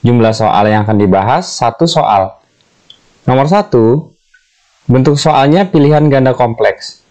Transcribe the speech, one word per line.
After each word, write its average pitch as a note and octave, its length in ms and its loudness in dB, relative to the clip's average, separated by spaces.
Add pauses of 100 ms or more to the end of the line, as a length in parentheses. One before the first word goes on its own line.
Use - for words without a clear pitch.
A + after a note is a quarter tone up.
Jumlah A#2 320 2
soal G#2+ 400 0
yang G#2+ 160 -2
akan A2 80 0
dibahas, G2+ 560 0
satu B2 320 -4
soal. G#2 480 -2 (960)
Nomor C3 160 0
satu, D3 720 0 (720)
bentuk C3 320 0
soalnya D3+ 480 0
pilihan D3+ 400 2
ganda C3 240 2
kompleks. A2+ 800 -4